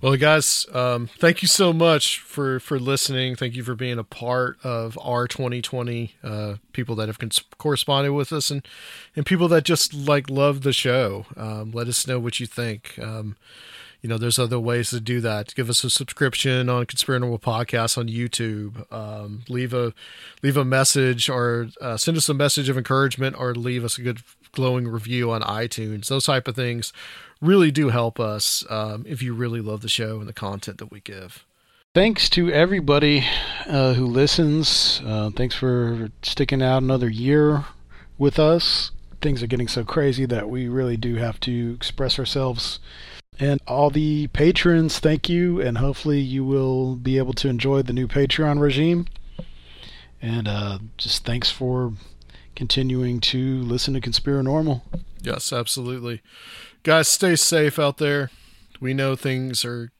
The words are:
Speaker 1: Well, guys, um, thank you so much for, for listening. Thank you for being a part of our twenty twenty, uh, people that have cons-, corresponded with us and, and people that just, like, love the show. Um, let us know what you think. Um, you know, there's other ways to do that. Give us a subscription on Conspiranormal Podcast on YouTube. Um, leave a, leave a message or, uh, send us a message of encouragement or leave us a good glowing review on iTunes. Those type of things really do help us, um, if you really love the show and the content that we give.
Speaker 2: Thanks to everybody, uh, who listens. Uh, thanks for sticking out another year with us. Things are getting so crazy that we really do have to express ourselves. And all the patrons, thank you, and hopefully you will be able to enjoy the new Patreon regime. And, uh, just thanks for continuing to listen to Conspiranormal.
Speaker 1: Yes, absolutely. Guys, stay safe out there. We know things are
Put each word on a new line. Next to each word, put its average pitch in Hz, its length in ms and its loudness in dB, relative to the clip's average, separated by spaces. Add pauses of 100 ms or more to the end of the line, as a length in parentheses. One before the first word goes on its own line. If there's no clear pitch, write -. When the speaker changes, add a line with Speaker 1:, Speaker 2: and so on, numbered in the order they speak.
Speaker 1:
Well, 135 160 2
guys, 151 560 4
um, 123 360 -2 (100)
thank 170 240 4
you 185 60 2
so 180 240 4
much 160 480 4
for, 131 400 -4
for - 180 -4
listening. 131 560 0
Thank 120 220 -6
you 123 80 -10
for 123 100 -4
being 123 240 -4
a 110 60 -6
part 123 580 -4
of 117 400 -4
our 123 240 -2
twenty 123 340 -4
twenty, 120 640 -6
uh, 107 340 -6 (160)
people 117 240 -4
that 107 120 -4
have 110 100 -8
cons-, - 240 -4 (160)
corresponded 139 540 0
with 143 200 -2
us 147 180 -2
and, 143 140 -6 (520)
and 151 100 -2
people 175 220 4
that 160 160 6
just, - 280 2
like, 143 380 0
love 139 320 2
the 139 100 2
show. 120 540 0 (100)
Um, 110 360 -8
let 117 160 -4
us - 180 -2
know 127 140 -2
what 117 200 -4
you 120 60 -6
think. 113 540 -8
Um, 110 360 -8 (680)
you 113 60 -6
know, 113 80 0
there's 117 220 0
other 123 200 0
ways 117 320 0
to 123 100 -4
do 120 200 -2
that. 107 340 -4
Give 120 140 -2
us 120 160 0
a 123 60 -2
subscription 127 800 0
on 123 160 0
Conspiranormal 123 560 -2
Podcast 117 560 0
on 117 100 -4
YouTube. 113 840 -6
Um, 107 600 -10
leave 123 240 -4
a, 120 180 0 (500)
leave 139 140 2
a 143 80 4
message 131 640 4
or, 120 400 0 (140)
uh, 117 160 -6
send 165 180 0
us 156 140 0
a - 40 2
message 139 360 2
of 131 80 0
encouragement 135 600 0
or 123 160 -2
leave 120 300 -4
us 117 140 -4
a 123 40 -12
good 120 180 -4 (320)
glowing 127 360 0
review 117 420 -2
on 110 120 0
iTunes. 107 680 -4
Those 135 160 0
type 135 240 2
of 117 80 -6
things 120 380 -4 (480)
really 170 280 8
do 143 200 2
help 117 280 0
us, 107 520 -2
um, 107 360 -4
if 127 160 -8
you 123 120 -4
really 117 260 -4
love 107 220 -6
the 117 60 -8
show 110 300 -2
and 107 100 -10
the 110 40 -10
content 101 460 -8
that 107 120 -14
we 101 100 -20
give. 95 440 -16 (500)
Speaker 2:
Thanks 208 360 4
to 175 200 2
everybody, 147 760 4 (400)
uh, 131 280 2
who 127 120 2
listens. 147 960 2
Uh, 107 260 -2
thanks 123 240 -2
for 117 560 0 (120)
sticking 135 400 0
out 131 200 2
another 131 280 2
year 143 560 2 (500)
with 139 220 2
us. 160 540 2 (280)
Things 139 220 0
are 120 40 -4
getting 120 220 -2
so 120 160 -4
crazy 135 400 2
that 113 240 -2
we 123 200 -4
really 123 280 0
do 120 200 -2
have 113 240 -2
to 120 360 -2
express 123 420 -2
ourselves. 131 600 -2 (600)
And 139 280 2
all 143 220 4
the 151 400 2
patrons, 165 680 4
thank 156 320 2
you, 175 320 2
and 117 160 0
hopefully 143 420 2
you 135 240 -2
will 131 520 2
be 127 200 0
able 131 180 2
to - 140 0
enjoy 135 320 2
the 123 140 0
new 127 120 0
Patreon 143 540 2
regime. 156 460 2 (1120)
And, 113 260 -4
uh, 101 320 -4 (200)
just - 260 -4
thanks 123 260 0
for 123 440 -2 (600)
continuing 127 680 0
to 131 420 0
listen 123 320 -2
to 135 80 0
Conspiranormal. 139 800 0 (400)
Speaker 1:
Yes, - 320 -4
absolutely. 120 680 -4 (600)
Guys, 160 260 6
stay 180 260 4
safe 151 440 4
out 143 180 2
there. 143 340 0 (480)
We 131 140 -4
know 135 240 0
things 131 480 -2
are 120 360 -8